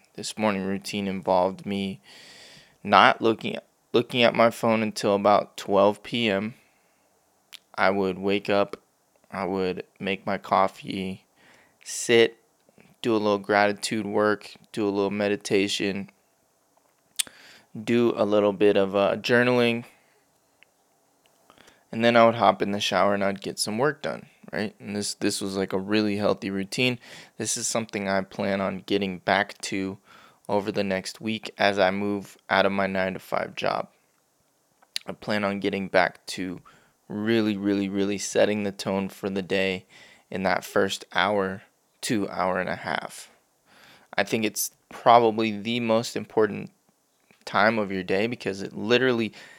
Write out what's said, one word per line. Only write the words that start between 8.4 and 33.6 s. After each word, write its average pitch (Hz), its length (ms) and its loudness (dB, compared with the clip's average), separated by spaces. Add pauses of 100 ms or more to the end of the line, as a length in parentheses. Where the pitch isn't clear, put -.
up, 101 280 0 (520)
I 98 160 -6
would 92 380 -4 (160)
make 98 260 -6
my 98 140 -4
coffee, 95 880 -2 (580)
sit, - 560 2 (640)
do 117 100 0
a 107 40 2
little 104 200 2
gratitude 104 720 0
work, 104 460 0 (180)
do 107 160 -2
a - 20 0
little 98 220 0
meditation, 101 960 -2 (1700)
do 117 340 2
a 110 80 0
little 104 260 4
bit 101 240 4
of, 98 200 2
uh, 101 200 2
journaling, 120 720 0 (2000)
and 113 140 -4
then 117 140 4
I 117 80 8
would 113 100 4
hop 101 260 4
in 98 100 -2
the 101 100 -4
shower 101 320 2
and 101 100 0
I'd 98 180 -2
get - 180 -10
some 107 180 -6
work 143 240 -2
done, - 260 -8 (240)
right? 104 260 -6
And 107 160 -12
this, 101 200 -6
this 101 260 -2
was, 98 160 -8
like, 95 160 -2
a 98 80 -2
really 104 380 0
healthy 98 320 -2
routine. 120 500 -4 (380)
This 110 180 -4
is 117 140 -6
something 110 400 -4
I 98 120 0
plan 98 380 -4
on 95 260 -4
getting 98 340 -2
back 101 420 0
to 95 360 -6 (520)
over 101 200 0
the 101 140 -2
next 95 380 -6
week 110 360 -8
as 101 220 2
I 92 120 4
move 101 460 -4 (120)
out 95 160 4
of 98 80 0
my 98 140 0
nine-to-five 92 680 -4
job. - 320 -4 (1200)